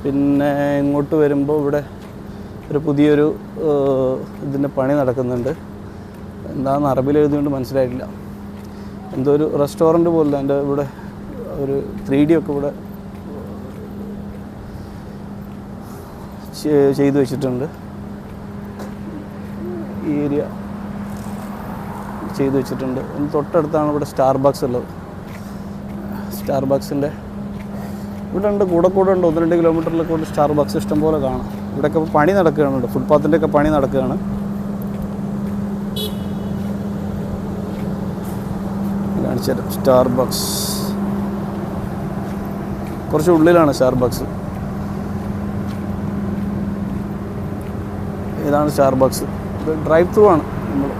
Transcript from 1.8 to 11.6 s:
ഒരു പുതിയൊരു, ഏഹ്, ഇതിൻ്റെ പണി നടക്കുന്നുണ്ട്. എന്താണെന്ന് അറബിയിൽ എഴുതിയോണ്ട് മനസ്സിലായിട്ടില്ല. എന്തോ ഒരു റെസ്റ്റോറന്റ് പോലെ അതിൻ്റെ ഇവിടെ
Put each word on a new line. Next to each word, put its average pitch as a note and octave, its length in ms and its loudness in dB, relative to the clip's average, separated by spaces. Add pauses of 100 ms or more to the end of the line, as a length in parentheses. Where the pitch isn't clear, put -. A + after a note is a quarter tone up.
ഒരു D3 160 0
പുതിയൊരു, D3 400 6 (440)
ഏഹ്, C3+ 460 4 (300)
ഇതിൻ്റെ C#3 320 0
പണി C3+ 220 2
നടക്കുന്നുണ്ട്. B2+ 520 0 (1000)
എന്താണെന്ന് C#3 380 2
അറബിയിൽ C3+ 300 4
എഴുതിയോണ്ട് D3 340 4
മനസ്സിലായിട്ടില്ല. C3 500 0 (1080)
എന്തോ C3 220 2
ഒരു D3+ 80 4 (160)
റെസ്റ്റോറന്റ് E3 540 4
പോലെ D3 220 4
അതിൻ്റെ C#3 200 2 (100)
ഇവിടെ C#3 180 0 (800)